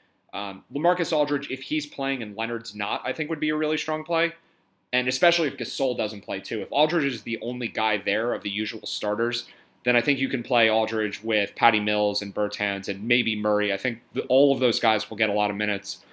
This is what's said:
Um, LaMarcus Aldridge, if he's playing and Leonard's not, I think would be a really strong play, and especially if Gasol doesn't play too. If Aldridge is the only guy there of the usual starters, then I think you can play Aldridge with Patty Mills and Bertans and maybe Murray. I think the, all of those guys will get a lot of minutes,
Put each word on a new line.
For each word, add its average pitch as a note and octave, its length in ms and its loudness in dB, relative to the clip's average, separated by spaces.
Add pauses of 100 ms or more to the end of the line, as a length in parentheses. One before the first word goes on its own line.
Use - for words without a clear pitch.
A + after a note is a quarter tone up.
(320)
Um, G2 300 -8 (100)
LaMarcus E3 400 2
Aldridge, D3 380 0
if B2+ 120 -6
he's D3+ 240 -2
playing C3+ 360 -4
and G#2 140 -10
Leonard's A2+ 400 -6
not, G#2 280 -2
I C3 80 0
think D3+ 160 -4
would D#3 120 -4
be D3+ 100 0
a D#3 60 0
really D3+ 220 0
strong D#3 260 -2
play, E3 300 2 (580)
and B2 160 2
especially E3+ 400 4
if A2+ 80 -4
Gasol B2 400 -2
doesn't G#2+ 240 -4
play G2 180 -6
too. G#2+ 220 -6
If F#2+ 100 -8
Aldridge D3+ 420 2
is A2+ 100 -10
the A2+ 180 -6
only B2 260 -4
guy A2 300 0
there G#2+ 380 0
of G2+ 100 -6
the G#2 60 -4
usual G#2 360 -6
starters, A#2 640 -2 (360)
then B2 120 2
I A#2+ 40 4
think C#3 180 0
you C3 120 -2
can B2 120 -2
play A#2 280 4
Aldridge A2 520 0
with G#2+ 340 0
Patty A2+ 220 6
Mills G#2 440 0
and G2+ 120 -8
Bertans G2+ 540 -2
and G2 180 -6
maybe A#2 300 2
Murray. G#2 340 2
I G2 60 0
think A#2+ 240 -4 (140)
the, C3 140 -2
all C#3 220 6
of C3 80 0
those A#2+ 220 2
guys A2 300 2
will G#2+ 80 -8
get A2 100 2
a G2+ 60 0
lot G#2 160 2
of G2 60 -2
minutes, G#2 420 -2 (140)